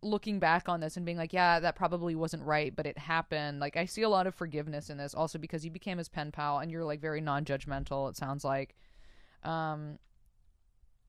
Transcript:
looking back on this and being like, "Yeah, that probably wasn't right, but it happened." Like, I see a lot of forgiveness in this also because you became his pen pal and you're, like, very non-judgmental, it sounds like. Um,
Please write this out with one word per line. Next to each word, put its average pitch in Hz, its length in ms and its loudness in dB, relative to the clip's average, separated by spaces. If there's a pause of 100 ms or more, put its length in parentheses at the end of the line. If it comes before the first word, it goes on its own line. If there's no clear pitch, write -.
looking 208 380 0
back 175 300 6
on 170 120 2
this 156 160 -4
and 175 80 -4
being 175 140 -2
like, 165 140 -4
"Yeah, 180 280 6
that 165 160 2
probably 175 380 0
wasn't 160 300 -2
right, 151 300 2
but 151 120 -2
it 143 120 -6
happened." 151 600 -2
Like, 143 180 -2
I 170 80 2
see 214 180 -2
a 220 60 6
lot 190 180 6
of 185 80 -2
forgiveness 151 560 -4
in 147 60 -10
this 143 180 -6
also 156 240 0
because 160 260 -6
you 165 60 -6
became 180 280 -6
his 165 100 -6
pen 147 220 -4
pal 147 300 0
and 165 100 -4
you're, 165 140 -2
like, 151 160 -2
very 156 200 -2
non-judgmental, 139 880 0
it - 80 -8
sounds 139 280 -4
like. 135 320 0 (640)
Um, 156 560 -4 (1120)